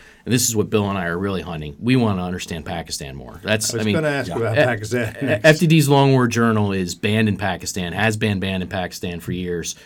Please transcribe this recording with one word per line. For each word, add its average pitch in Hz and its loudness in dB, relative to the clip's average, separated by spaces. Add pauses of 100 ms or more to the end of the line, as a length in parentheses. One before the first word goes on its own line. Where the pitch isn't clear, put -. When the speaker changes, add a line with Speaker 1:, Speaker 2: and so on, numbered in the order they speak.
(240)
Speaker 1:
and 110 0
this 127 2
is 110 -2
what 107 0
Bill 104 2
and 98 -2
I 87 -4
are 85 -2
really 95 -2
hunting, 76 -8
we 117 0
wanna 104 2
understand 87 -8
Pakistan 78 -8
more. 67 -14
That's, 107 0
Speaker 2:
I 120 -4
was 113 -2
Speaker 1:
I - -2
mean, 107 2
Speaker 2:
gonna 156 0
ask 139 -2
you - -6
about 113 0
Speaker 1:
F-, 147 4
Speaker 2:
Pakistan 110 -2
next. 143 0
Speaker 1:
F 156 8
D 175 4
D's 151 6
Long 139 6
War 127 6
Journal 110 2
is 90 -2
banned 110 2
in 98 0
Pakistan, 90 -4
has 107 0
been 104 0
banned 95 -2
in 87 -10
Pakistan 90 -6
for 92 -8
years. 87 -6